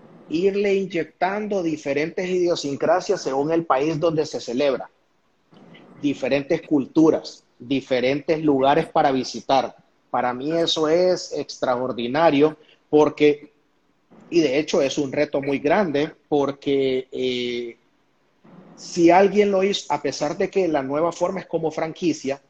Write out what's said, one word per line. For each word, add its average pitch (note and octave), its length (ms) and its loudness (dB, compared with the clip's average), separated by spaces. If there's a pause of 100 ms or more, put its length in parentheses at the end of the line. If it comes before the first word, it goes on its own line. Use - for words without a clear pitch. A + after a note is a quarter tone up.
(300)
irle G3 460 0
inyectando G3 880 -4
diferentes D#3+ 680 -4
idiosincrasias E3+ 920 0
según C#3+ 300 -2
el E3 140 0
país D3 340 0
donde D#3 260 0
se C3+ 140 -8
celebra. B2+ 500 -2 (1120)
Diferentes C#3 600 -2
culturas, - 840 0 (140)
diferentes C3+ 840 -2
lugares C#3+ 420 4
para D3+ 260 2
visitar. B2+ 640 -2 (360)
Para B2 220 -2
mí C3+ 180 -6
eso E3 360 0
es F3 460 2
extraordinario C3+ 1200 0 (340)
porque, D3 600 4 (800)
y E3+ 120 2
de C#3 180 2
hecho D3+ 240 0
es C3 160 -2
un C3+ 120 -4
reto D3 300 -2
muy C#3 160 -2
grande, D3+ 540 0 (180)
porque, C#3 840 0
eh, B2 680 -6 (1000)
si - 340 2
alguien G3 400 4
lo F#3+ 140 0
hizo, G3 280 -2
a C#3+ 80 -2
pesar D3 380 -4
de F#3 140 -4
que F#3+ 160 0
la D3 160 0
nueva D3+ 280 -2
forma F3+ 280 -4
es D#3 80 -14
como D#3+ 240 -4
franquicia, D#3 680 -4 (100)